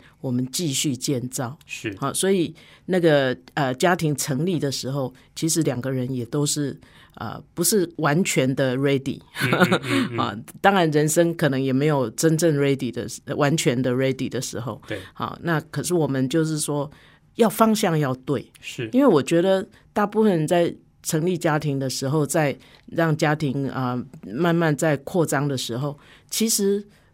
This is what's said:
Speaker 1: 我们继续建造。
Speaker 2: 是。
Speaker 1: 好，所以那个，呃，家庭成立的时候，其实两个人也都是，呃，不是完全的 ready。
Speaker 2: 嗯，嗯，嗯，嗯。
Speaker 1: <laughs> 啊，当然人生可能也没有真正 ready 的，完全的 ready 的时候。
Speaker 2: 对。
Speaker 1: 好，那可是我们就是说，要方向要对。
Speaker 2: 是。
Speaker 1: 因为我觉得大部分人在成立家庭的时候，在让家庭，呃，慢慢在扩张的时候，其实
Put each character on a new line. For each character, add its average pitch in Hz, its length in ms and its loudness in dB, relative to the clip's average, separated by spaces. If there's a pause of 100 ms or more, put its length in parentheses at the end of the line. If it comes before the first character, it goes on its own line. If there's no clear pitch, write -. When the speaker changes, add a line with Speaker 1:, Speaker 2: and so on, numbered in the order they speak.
(220)
Speaker 1:
我 135 100 -6
们 123 200 0
继 170 180 -4
续 135 260 -2
建 123 340 -4
造。 131 260 -8 (120)
Speaker 2:
是。 - 320 -8
Speaker 1:
好， 139 120 -2
所 190 200 0
以 170 240 0 (300)
那 185 140 0
个， 139 380 4 (160)
呃， 135 220 0
家 180 200 2
庭 151 200 0
成 147 280 -2
立 180 140 0
的 139 140 -2
时 127 180 -6
候， 135 240 -4 (220)
其 160 120 -2
实 160 140 2
两 135 180 -2
个 131 120 -4
人 127 200 -2
也 123 140 -4
都 147 200 -2
是， 147 340 -4 (360)
呃， - 260 -10 (120)
不 160 80 -4
是 180 360 2
完 156 260 2
全 135 320 0
的 131 220 0
ready。 135 420 0 (240)
Speaker 2:
嗯， 127 80 0
嗯， 170 320 2
嗯， - 280 -2
嗯。 117 80 -6
Speaker 1:
<laughs> - 0 -
啊， 120 180 -4 (240)
当 196 120 4
然 175 180 2
人 151 160 2
生 170 280 2
可 160 140 0
能 135 120 0
也 135 120 0
没 139 140 2
有 135 240 0
真 160 260 2
正 160 200 2
ready 139 320 0
的， 113 160 -6 (300)
完 143 220 2
全 131 220 0
的 127 120 0
ready 131 380 0
的 120 120 -6
时 - 160 -8
候。 117 300 -8
Speaker 2:
对。 104 100 -8 (160)
Speaker 1:
好， - 280 -8
那 165 180 -2
可 - 240 -6
是 170 100 -2
我 160 140 2
们 131 220 0
就 160 160 2
是 156 120 -2
说， 147 320 -4 (460)
要 220 140 4
方 220 260 4
向 175 240 2
要 131 160 0
对。 127 340 -4 (120)
Speaker 2:
是。 - 320 -10
Speaker 1:
因 247 80 4
为 294 40 6
我 165 160 8
觉 170 200 2
得 190 260 2 (240)
大 208 160 0
部 208 160 2
分 214 80 6
人 156 160 2
在 170 260 2 (300)
成 156 220 -2
立 180 120 0
家 156 220 0
庭 147 180 -2
的 135 120 -2
时 135 180 -4
候， 147 180 0
在 143 320 0 (300)
让 165 280 0
家 151 200 2
庭， 139 340 -2
呃， 123 320 -4 (240)
慢 160 300 0
慢 165 200 2
在 156 220 2
扩 160 280 -2
张 139 200 -2
的 139 120 -2
时 117 200 -6
候， 143 200 -6 (320)
其 - 180 0
实 202 360 0 (300)